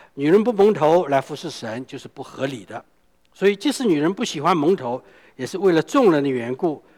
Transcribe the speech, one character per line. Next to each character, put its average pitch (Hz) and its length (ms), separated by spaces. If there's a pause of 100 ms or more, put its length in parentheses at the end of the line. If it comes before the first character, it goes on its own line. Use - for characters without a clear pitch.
(140)
女 143 180
人 208 100
不 233 120
蒙 202 200
头 156 340
来 139 120
服 143 160
侍 156 140
神 123 360
就 139 120
是 120 100
不 - 160
合 - 220
理 127 180
的。 110 180 (520)
所 - 120
以 202 80
即 208 160
使 269 140
女 175 160
人 160 140
不 233 100
喜 170 160
欢 165 160
蒙 156 180
头， 127 300 (320)
也 127 100
是 147 120
为 185 160
了 160 80
众 214 320
人 143 100
的 143 60
缘 123 260
故， 151 260 (160)